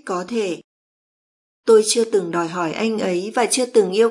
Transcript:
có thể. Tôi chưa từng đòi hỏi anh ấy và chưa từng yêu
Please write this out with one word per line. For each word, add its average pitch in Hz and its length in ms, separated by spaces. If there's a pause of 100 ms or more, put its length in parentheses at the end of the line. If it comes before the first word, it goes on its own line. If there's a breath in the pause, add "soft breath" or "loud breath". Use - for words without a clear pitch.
có 185 240
thể. 196 320 (1040)
Tôi 220 200
chưa 226 180
từng 196 260
đòi 170 180
hỏi 170 240
anh 220 260
ấy 190 360
và 240 120
chưa 254 200
từng 202 260
yêu 226 180